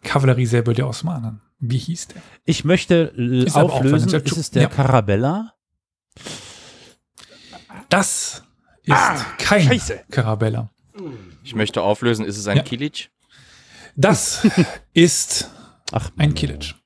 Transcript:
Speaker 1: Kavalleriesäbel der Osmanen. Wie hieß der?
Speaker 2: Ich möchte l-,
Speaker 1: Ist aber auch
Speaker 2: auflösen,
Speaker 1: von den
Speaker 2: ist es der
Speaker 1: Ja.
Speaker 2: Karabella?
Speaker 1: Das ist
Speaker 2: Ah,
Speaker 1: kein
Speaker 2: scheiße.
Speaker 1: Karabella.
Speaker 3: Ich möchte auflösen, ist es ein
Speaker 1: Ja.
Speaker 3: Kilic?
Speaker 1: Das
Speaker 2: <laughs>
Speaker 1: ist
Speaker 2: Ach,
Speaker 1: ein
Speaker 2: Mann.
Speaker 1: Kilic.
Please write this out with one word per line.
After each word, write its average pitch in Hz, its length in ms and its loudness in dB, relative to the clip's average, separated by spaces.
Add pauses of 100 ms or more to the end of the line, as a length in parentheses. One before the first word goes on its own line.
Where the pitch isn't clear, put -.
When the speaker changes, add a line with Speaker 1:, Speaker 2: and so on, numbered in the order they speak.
Speaker 1:
Kavalleriesäbel 120 680 2
der 131 140 0
Osmanen. 120 540 -8 (180)
Wie 127 180 -2
hieß - 320 -8
der? - 120 -20 (240)
Speaker 2:
Ich - 180 0
möchte 170 540 2
l-, 123 280 2
Speaker 1:
Ist 156 120 0
aber 151 160 6
auch - 60 -2
Speaker 2:
auflösen, 143 300 4
Speaker 1:
von 160 100 2
den 139 60 -6
Speaker 2:
ist 139 120 -4
es 160 140 -6
der 139 120 4
Speaker 1:
Ja. 151 60 2
Speaker 2:
Karabella? 127 840 0 (2250)
Speaker 1:
Das - 540 -2 (400)
ist 151 100 2
Speaker 2:
Ah, 180 240 2 (200)
Speaker 1:
kein 202 260 2
Speaker 2:
scheiße. 143 380 2 (100)
Speaker 1:
Karabella. 110 580 -2 (760)
Speaker 3:
Ich 120 120 -14
möchte 107 260 -2
auflösen, 107 440 0
ist 101 120 -6
es 104 100 -6
ein 101 100 2
Speaker 1:
Ja. 143 60 2
Speaker 3:
Kilic? 135 460 -8 (880)
Speaker 1:
Das - 520 2 (220)
Speaker 2:
<laughs> - 240 -18
Speaker 1:
ist - 560 2 (420)
Speaker 2:
Ach, - 260 -4
Speaker 1:
ein 151 120 2
Speaker 2:
Mann. 147 60 -2
Speaker 1:
Kilic. 73 400 -6 (100)